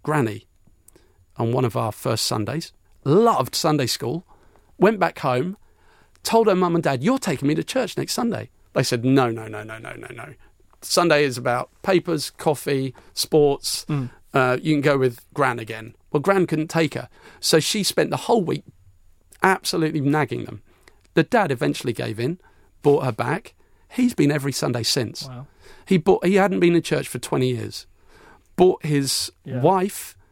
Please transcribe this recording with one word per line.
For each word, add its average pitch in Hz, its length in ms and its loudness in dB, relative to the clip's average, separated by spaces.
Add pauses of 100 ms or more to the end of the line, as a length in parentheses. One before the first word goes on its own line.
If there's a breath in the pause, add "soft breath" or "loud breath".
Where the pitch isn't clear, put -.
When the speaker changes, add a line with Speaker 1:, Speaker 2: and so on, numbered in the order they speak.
Speaker 1:
granny 117 440 -2 (880 soft breath)
on 117 160 -2
one 127 120 0
of 117 120 -2
our 113 160 -2
first - 340 -4
Sundays, 117 460 -6 (320)
loved 170 500 4
Sunday 151 320 0
school, 139 400 -6 (520 soft breath)
went 208 200 4
back 170 220 -2
home, 147 360 -2 (680 soft breath)
told 226 240 4
her 190 80 4
mum 180 180 2
and 165 80 2
dad, 135 200 0
"You're 254 160 2
taking 139 280 -2
me 151 80 2
to 160 80 -2
church - 340 -4
next - 180 -4
Sunday." 208 360 -4 (220)
They 139 100 2
said, 120 220 -2
"No, 131 260 4
no, 113 160 -8
no, 107 160 -12
no, 110 160 -12
no, 110 160 -14
no, 113 180 -14
no. 123 220 -14 (480 soft breath)
Sunday 160 420 4
is 123 140 -2
about 123 320 -2 (120)
papers, 170 480 0
coffee, 135 640 -2 (220 soft breath)
sports. - 760 2
Speaker 2:
Mm. 135 220 -4 (240 loud breath)
Speaker 1:
Uh, 127 260 2
you 156 140 0
can 143 60 2
go 139 180 4
with 127 220 0 (120)
Gran 127 280 0
again." 110 340 -12 (160)
Well, 151 100 0
Gran 190 260 2
couldn't 156 220 -2
take 160 260 0
her. 120 140 -10 (300 loud breath)
So - 220 2
she 208 240 -2
spent - 260 0
the 139 60 -2
whole 240 260 0
week 147 220 -4 (800)
absolutely 165 580 0
nagging 135 460 -2
them. - 160 -16 (520 soft breath)
The 165 80 4
dad 185 300 2
eventually 135 400 -2
gave 113 260 -6
in, 147 220 -4 (420 soft breath)
brought 147 220 4
her 127 80 -2
back. 131 420 -6 (360)
He's 247 240 0
been 147 180 2
every 139 200 -4
Sunday 120 300 -2
since. 113 460 -4
Speaker 2:
Wow. 127 180 -16 (400 soft breath)
Speaker 1:
He 190 120 4
bought, - 280 2
he 190 80 2
hadn't 190 260 2
been 170 140 4
in 165 80 2
church 143 240 -4
for - 140 -10
twenty 127 300 -2
years. 107 360 -8 (720 soft breath)
Bought 185 280 4
his 143 460 -2 (140)
Speaker 2:
Yeah. 123 160 -6
Speaker 1:
wife. 185 560 0 (160 soft breath)